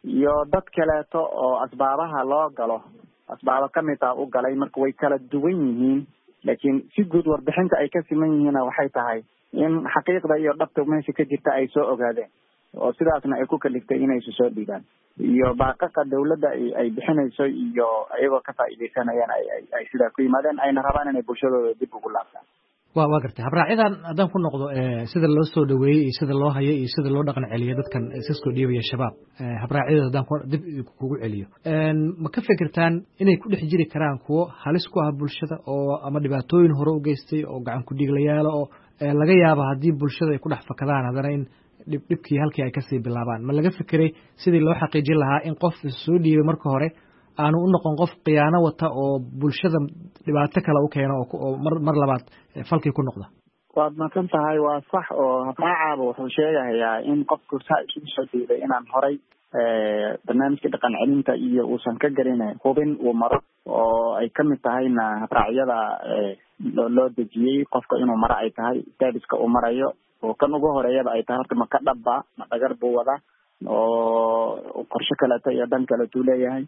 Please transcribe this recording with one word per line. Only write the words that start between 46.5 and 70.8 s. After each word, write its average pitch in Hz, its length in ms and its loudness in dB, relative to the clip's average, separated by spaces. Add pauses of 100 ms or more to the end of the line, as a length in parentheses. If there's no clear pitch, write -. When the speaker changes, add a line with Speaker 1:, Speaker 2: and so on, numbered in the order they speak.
Speaker 2:
hore 147 140 0 (540)
aanu 151 160 4
u 180 140 2
noqon 160 240 2
qof 170 160 0 (100)
khiyaano 151 400 4
wata 160 280 0
oo 139 280 0 (200)
bulshada 151 400 0 (440)
dhibaato 147 380 2
kale 151 220 2
u 147 60 2
keeno 139 280 0
oo 123 140 -4
ku, - 60 -8
oo 135 200 -4
mar, 151 240 -2
mar 147 160 0
labaad, 135 280 2 (300)
eh, 135 100 -10
falkii 151 280 0
ku 143 100 -2
noqda. 110 240 -8 (500)
Speaker 1:
Waad 151 200 2
mahadsan 165 320 -4
tahay, 156 300 0
waa 147 220 0 (100)
sax 185 200 -2
oo 131 360 0
habraacaaba 156 560 0
wuxuu 127 260 -4
sheegayaa 123 680 0 (100)
in 147 180 0
qofku 151 380 -2
saa 160 200 0
isugu 151 280 -12
soo 131 160 -4
dhiibay 120 340 -2
inaan 127 300 -2
horay, 139 260 2 (380)
eh, 107 560 0 (160)
barnaamijka 139 420 0
dhaqan 123 300 -2
celinta 135 360 2
iyo 123 320 0
uusan 120 320 -4
ka 147 120 0
gelin 127 320 0 (220)
hubin 147 340 2
uu 120 160 0
maro 117 240 2 (280)
oo 113 520 2
ay 113 120 0
ka - 140 -2
mid 143 180 0
tahayna 123 420 2 (160)
habraacyada, 117 580 0 (320)
eh, 104 220 0 (420)
loo, 117 140 2
loo 127 200 4
dejiyey 123 560 0
qofka 127 320 -2
inuu 123 220 0
maro 117 160 2
ay 107 160 -2
tahay, 120 280 -2 (180)
service-ka 123 420 -2
uu 117 100 2
marayo, 120 400 2 (340)
oo 110 120 -2
kan 143 200 0
ugu 147 200 2
horeeyaba 127 380 2